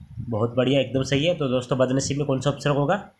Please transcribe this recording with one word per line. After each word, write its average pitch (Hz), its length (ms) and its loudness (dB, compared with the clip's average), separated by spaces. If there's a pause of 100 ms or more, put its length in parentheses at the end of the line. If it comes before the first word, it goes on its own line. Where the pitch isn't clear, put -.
(300)
बहुत 117 260 0
बढ़िया, 131 240 4
एकदम 127 240 0
सही 139 220 0
है। 175 80 2
तो 160 140 -2
दोस्तों, 127 300 0
बदनसीब 131 400 0
में 147 100 -2
कौन 135 120 0
सा 143 100 0
उपसर्ग 143 260 0
होगा? 143 200 2 (240)